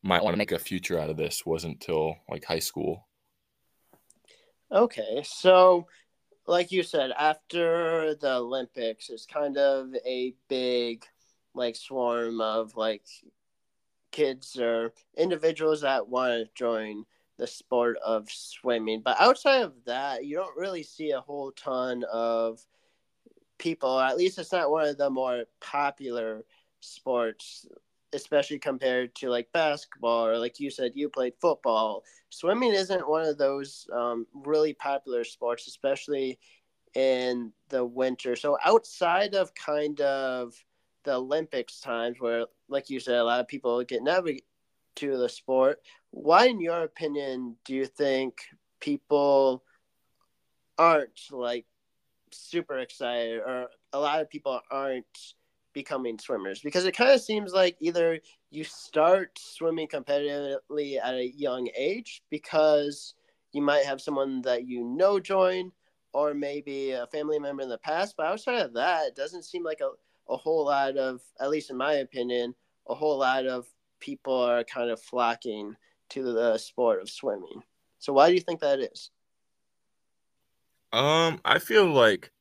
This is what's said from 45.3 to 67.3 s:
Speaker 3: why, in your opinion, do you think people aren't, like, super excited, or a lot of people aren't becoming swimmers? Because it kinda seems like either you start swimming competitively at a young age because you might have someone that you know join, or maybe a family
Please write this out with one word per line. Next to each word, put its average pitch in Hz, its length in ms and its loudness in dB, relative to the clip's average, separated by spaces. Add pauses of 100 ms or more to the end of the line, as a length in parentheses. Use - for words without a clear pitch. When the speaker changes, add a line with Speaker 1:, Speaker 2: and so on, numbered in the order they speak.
Speaker 3:
why, 185 360 8
in 226 140 2
your 170 220 -2
opinion, 139 840 -6
do 135 100 -6
you 135 100 0
think 135 580 -2 (360)
people 143 840 2 (1120)
aren't, 160 540 4
like, 123 340 -4 (680)
super 160 480 -6
excited, 120 600 -4
or 123 300 -6 (240)
a 139 60 -2
lot 151 220 0
of 151 80 -6
people 135 300 -6 (120)
aren't 135 640 -6 (380)
becoming 131 460 -6
swimmers? 98 420 -6
Because 180 240 -2
it 180 100 0
kinda 254 240 6
seems 208 340 -4
like 185 280 4
either 165 400 2 (280)
you 151 140 -10
start 170 720 2
swimming 165 500 -4
competitively 143 1160 -4
at 127 120 -2
a 127 120 -2
young 127 480 -4
age 185 540 -4
because 151 840 2 (360)
you 143 100 -2
might 143 240 4
have 135 160 -6
someone 135 420 -2
that 123 220 0
you 123 180 -6
know 180 360 2
join, 185 520 0 (420)
or 147 200 0
maybe 143 580 -6
a 120 160 -6
family 151 320 -4